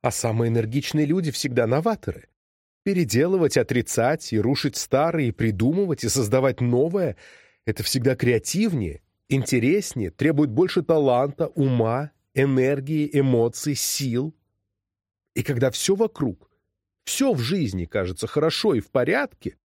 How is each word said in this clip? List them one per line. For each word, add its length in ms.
А 80
самые 380
энергичные 580
люди 240
всегда 360
новаторы. 600
Переделывать, 760
отрицать 720
и 80
рушить 360
старое, 500
и 60
придумывать, 720
и 40
создавать 520
новое — 560
это 160
всегда 340
креативнее, 840
интереснее, 800
требует 400
больше 320
таланта, 680
ума, 600
энергии, 800
эмоций, 600
сил. 600
И 80
когда 280
всё 240
вокруг, 560
всё 300
в 60
жизни 440
кажется 420
хорошо 480
и 60
в 100
порядке 760